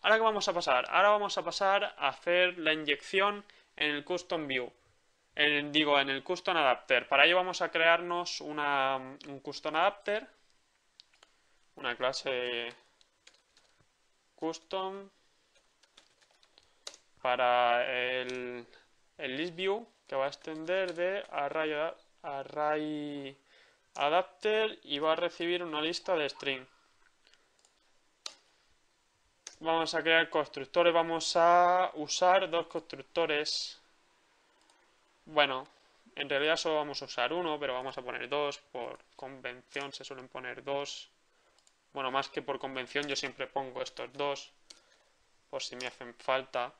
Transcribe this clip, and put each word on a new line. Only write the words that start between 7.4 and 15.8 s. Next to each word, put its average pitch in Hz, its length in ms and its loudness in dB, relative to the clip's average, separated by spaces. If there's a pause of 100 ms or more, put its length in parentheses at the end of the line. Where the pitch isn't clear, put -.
a 165 80 -2
crearnos 170 720 2
una, 143 540 0
un 135 440 -12
custom 147 340 -8
adapter. 208 540 0 (1500)
Una 127 200 -4
clase 123 720 -2 (1700)
custom 190 760 -8 (2250)